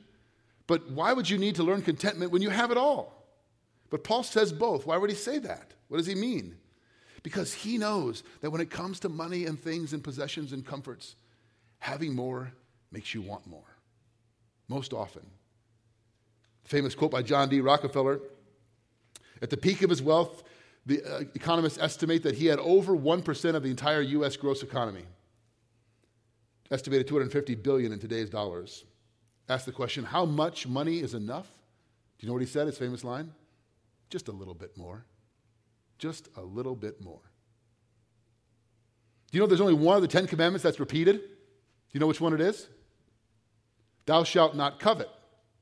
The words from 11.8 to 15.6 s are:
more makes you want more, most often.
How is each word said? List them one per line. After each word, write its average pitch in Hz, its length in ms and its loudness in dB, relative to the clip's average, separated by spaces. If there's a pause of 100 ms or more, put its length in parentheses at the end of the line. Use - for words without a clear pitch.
more 127 380 -6 (380)
makes - 220 -12
you 110 80 -8
want 95 260 -12
more, 80 280 -20 (920)
most 131 260 -6
often. 107 320 -8 (1400)